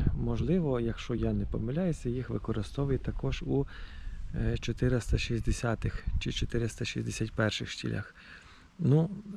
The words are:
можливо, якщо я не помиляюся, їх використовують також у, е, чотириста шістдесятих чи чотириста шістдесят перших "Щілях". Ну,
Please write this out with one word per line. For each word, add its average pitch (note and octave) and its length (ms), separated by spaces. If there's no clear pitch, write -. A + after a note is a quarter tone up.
можливо, C3 680
якщо A#2 340
я A2+ 180
не G2+ 140
помиляюся, B2+ 640
їх A#2+ 220
використовують A#2 720
також - 400
у, C#3 240
е, A2+ 240
чотириста B2 600
шістдесятих - 880
чи C3 120
чотириста A#2 520
шістдесят A2+ 480
перших A2 380
"Щілях". - 440
Ну, D#3+ 320